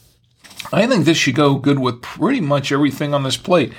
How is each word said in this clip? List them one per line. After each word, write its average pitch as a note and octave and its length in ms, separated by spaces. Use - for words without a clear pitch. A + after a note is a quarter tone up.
I F#3+ 140
think A#3 200
this D#3+ 120
should C3 160
go C#3+ 220
good C3+ 240
with B2 220
pretty A#3 380
much C#3+ 320
everything C#3+ 420
on C#3 100
this C3 140
plate. D#3 420